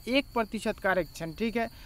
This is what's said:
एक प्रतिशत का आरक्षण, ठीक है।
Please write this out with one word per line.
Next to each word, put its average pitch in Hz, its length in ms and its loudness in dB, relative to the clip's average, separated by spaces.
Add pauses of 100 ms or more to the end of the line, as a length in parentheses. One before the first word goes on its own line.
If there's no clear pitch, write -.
एक 269 260 4
प्रतिशत 220 460 0
का 196 100 2
आरक्षण, 165 440 0
ठीक 220 240 0
है। 226 120 0 (160)